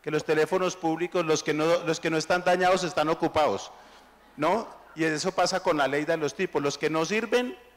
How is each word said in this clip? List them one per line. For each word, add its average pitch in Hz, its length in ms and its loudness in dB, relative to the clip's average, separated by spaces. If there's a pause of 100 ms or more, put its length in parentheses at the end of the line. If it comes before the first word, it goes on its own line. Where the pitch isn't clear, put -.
que 151 100 -6
los 151 120 0
teléfonos 165 520 0
públicos, 165 500 -2
los 156 160 2
que 156 100 -2
no, 151 120 0 (200)
los 160 140 -2
que 165 120 -4
no 160 60 0
están 180 280 0
dañados 180 400 4
están 156 240 -2
ocupados, 156 640 0 (640)
¿no? 175 320 0 (260)
Y 156 80 -4
eso 160 300 0
pasa 180 280 0
con 160 200 0
Aleida 147 340 0
en 160 60 -4
los 143 140 -2
tipos, 175 280 -2
los 143 160 -2
que 151 120 -2
no 160 140 0
sirven 233 540 -2 (180)